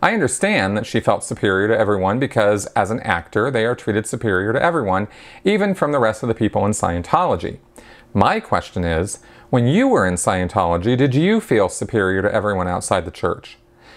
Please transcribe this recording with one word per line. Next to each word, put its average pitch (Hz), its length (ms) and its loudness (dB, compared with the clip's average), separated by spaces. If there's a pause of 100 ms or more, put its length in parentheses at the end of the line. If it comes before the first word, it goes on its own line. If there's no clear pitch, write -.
I 196 120 2
understand 156 640 0
that 107 100 -4
she - 140 -2
felt 101 240 0
superior 101 440 0
to 110 100 2
everyone 101 420 0
because, 107 480 2
as 104 240 -2
an 120 100 -4
actor, 104 480 -2
they 117 160 0
are 120 100 0
treated 107 320 -2
superior 107 460 0
to 135 80 0
everyone, 104 460 0 (360)
even 196 320 0
from 147 160 0
the 143 80 0
rest 110 240 0
of 123 60 -2
the 113 60 -2
people 101 300 0
in 104 60 2
Scientology. 90 880 -2 (540)
My 135 260 2
question 92 440 -4
is, 85 360 -2 (300)
when 120 180 2
you 214 200 2
were 165 180 2
in 90 100 0
Scientology, 92 840 0
did 131 180 2
you 190 240 2
feel 104 300 2
superior 95 520 0
to 98 120 0
everyone 98 340 -2
outside 90 380 -2
the 87 60 -10
church? - 460 -6 (400)